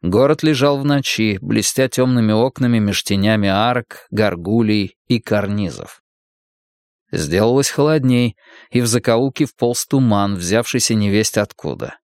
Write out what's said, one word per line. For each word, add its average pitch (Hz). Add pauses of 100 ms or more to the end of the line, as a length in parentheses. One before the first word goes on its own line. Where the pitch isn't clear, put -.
Город 131
лежал 143
в 139
ночи, 113
блестя 110
тёмными 123
окнами 120
меж 101
тенями 101
арок, 117
горгулей 104 (100)
и 117
карнизов. 101 (1080)
Сделалось 101
холодней, 131 (340)
и 123
в 120
закоулке 120
вполз -
туман, 104
взявшийся 110
невесть 104
откуда. - (100)